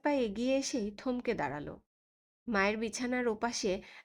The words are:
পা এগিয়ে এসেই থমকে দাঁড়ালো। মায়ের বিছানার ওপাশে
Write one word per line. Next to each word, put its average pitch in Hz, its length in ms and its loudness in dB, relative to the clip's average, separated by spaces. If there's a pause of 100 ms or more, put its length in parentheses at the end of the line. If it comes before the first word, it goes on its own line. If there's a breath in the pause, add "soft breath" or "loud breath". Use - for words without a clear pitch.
পা 294 100 2
এগিয়ে 247 460 2
এসেই 254 400 0
থমকে 247 360 -2
দাঁড়ালো। 147 480 -4 (640)
মায়ের 208 300 2
বিছানার 247 500 0
ওপাশে 214 540 0 (240 loud breath)